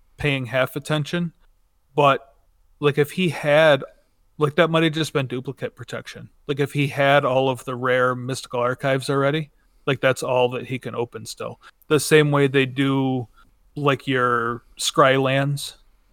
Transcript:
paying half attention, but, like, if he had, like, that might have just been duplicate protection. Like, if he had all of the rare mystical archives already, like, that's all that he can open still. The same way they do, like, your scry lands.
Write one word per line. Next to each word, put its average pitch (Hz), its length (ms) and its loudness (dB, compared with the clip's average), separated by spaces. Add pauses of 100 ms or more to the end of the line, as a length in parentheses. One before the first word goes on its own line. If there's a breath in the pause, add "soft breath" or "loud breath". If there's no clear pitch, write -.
(180)
paying 135 300 -4
half 127 280 -2
attention, 151 580 -4 (600)
but, 139 400 2 (440)
like, 143 180 0
if 143 140 0
he 185 180 -2
had, 147 540 4 (540)
like, 147 180 -2
that 165 140 2
might 165 140 2
have 160 100 2
just 156 200 -4
been 139 140 -2
duplicate 127 480 -10
protection. - 540 -16 (180)
Like, 143 120 -2
if 139 140 -2
he 139 140 0
had 139 380 4
all 131 240 2
of 127 160 -4
the 131 100 -8
rare 127 400 0
mystical 123 460 -8
archives 127 480 -2
already, 143 420 -2 (360)
like, 135 140 -2
that's 131 220 2
all 123 260 0
that 120 160 -10
he 123 140 -8
can 113 160 -12
open 113 300 -8
still. - 340 -14 (280 loud breath)
The 151 120 2
same 151 320 4
way 143 160 4
they 135 180 2
do, 131 600 -2 (480 soft breath)
like, 139 320 -2
your 120 560 -2 (160)
scry 135 420 4
lands. 139 560 -2 (360)